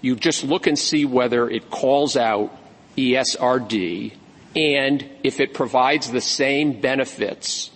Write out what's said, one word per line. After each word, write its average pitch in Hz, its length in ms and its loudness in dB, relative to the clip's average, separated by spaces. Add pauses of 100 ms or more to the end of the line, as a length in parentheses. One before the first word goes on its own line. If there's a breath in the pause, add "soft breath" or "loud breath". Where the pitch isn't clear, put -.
you 127 120 0
just 147 300 0
look 151 220 0
and 147 120 2
see 151 260 0
whether 123 440 2
it 113 220 -6
calls 139 460 0
out 107 400 0 (420)
E 127 180 2
S 131 200 0
R 127 220 2
D, 104 540 -4 (420)
and 143 500 2 (180)
if 135 180 0
it 135 140 0
provides 131 560 2
the 123 100 0
same 139 600 0
benefits - 960 -4